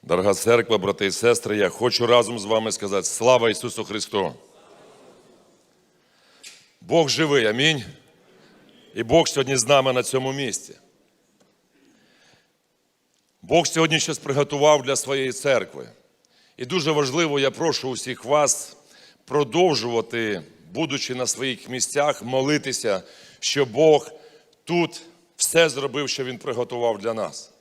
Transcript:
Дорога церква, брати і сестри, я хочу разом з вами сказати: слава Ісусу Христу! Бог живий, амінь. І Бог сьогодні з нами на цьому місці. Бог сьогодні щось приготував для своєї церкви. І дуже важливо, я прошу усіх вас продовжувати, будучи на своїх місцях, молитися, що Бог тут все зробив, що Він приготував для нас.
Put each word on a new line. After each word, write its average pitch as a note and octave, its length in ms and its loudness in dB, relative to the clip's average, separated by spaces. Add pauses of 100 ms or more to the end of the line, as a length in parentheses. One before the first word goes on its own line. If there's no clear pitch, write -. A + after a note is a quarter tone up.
(120)
Дорога F#2 220 2
церква, A2+ 440 2
брати G2 280 -2
і G2 40 0
сестри, A2+ 460 0
я G2+ 120 2
хочу A#2+ 380 0
разом A#2 320 4
з G2 60 -10
вами A2 280 -2
сказати: G2 340 -4
слава A#2 440 4
Ісусу G#2+ 340 -6
Христу! G2+ 500 -4 (2500)
Бог E3 280 2
живий, C#3+ 380 2
амінь. C3 380 0 (1080)
І A2+ 80 -6
Бог C#3+ 260 4
сьогодні C3+ 280 0
з A2+ 100 0
нами C3+ 260 4
на B2+ 100 2
цьому C3 300 -2
місці. C3+ 420 -8 (2750)
Бог D#3+ 240 2
сьогодні D#3+ 340 0
щось D#3 180 -4
приготував C#3+ 640 2
для C3 140 0
своєї C3 360 -2
церкви. F#2+ 560 -2 (680)
І B2 80 -10
дуже D3+ 260 -2
важливо, D3 500 0
я C3+ 100 2
прошу C3+ 400 -4
усіх B2 340 -10
вас C#3+ 520 0 (480)
продовжувати, A#2 1160 0 (300)
будучи C3+ 420 -4
на B2 120 -4
своїх B2 420 -6
місцях, C#3 540 -2
молитися, C3 800 -2 (380)
що - 240 0
Бог C#3+ 460 4 (540)
тут E3+ 380 -2 (340)
все E3 320 4
зробив, C#3 400 -4
що C3 160 -6
Він B2 140 -8
приготував A#2+ 600 -2
для A2 160 -4
нас. F#2+ 340 -8 (120)